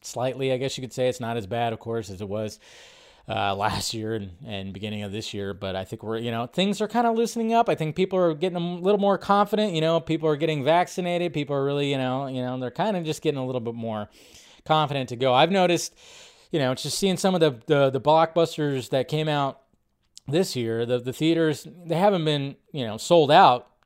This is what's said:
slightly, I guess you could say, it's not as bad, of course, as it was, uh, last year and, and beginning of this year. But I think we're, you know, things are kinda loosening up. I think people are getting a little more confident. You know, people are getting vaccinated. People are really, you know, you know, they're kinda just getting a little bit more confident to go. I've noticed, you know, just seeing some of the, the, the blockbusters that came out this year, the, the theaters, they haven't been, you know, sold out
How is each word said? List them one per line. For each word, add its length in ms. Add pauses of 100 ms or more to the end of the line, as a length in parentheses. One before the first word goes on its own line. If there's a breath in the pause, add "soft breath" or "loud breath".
slightly, 500
I 60
guess 200
you 60
could 100
say, 160
it's 120
not 160
as 100
bad, 260
of 60
course, 320
as 100
it 80
was, 300 (720 loud breath)
uh, 260
last 400
year 200
and, 180 (140)
and 260
beginning 300
of 100
this 220
year. 180
But 240
I 80
think 180
we're, 160
you 120
know, 160
things 340
are 80
kinda 220
loosening 420
up. 160
I 60
think 220
people 220
are 160
getting 220
a 200
little 240
more 180
confident. 560
You 60
know, 200
people 280
are 80
getting 280
vaccinated. 720
People 220
are 80
really, 260
you 80
know, 280
you 140
know, 180
they're 120
kinda 320
just 200
getting 180
a 60
little 140
bit 140
more 340 (560 loud breath)
confident 460
to 60
go. 180
I've 160
noticed, 440 (560 loud breath)
you 80
know, 160
just 240
seeing 200
some 160
of 60
the, 260
the, 240
the 100
blockbusters 880
that 200
came 200
out 320 (680)
this 300
year, 300
the, 120
the 140
theaters, 560 (160)
they 120
haven't 280
been, 320 (160)
you 140
know, 100
sold 340
out 380 (180)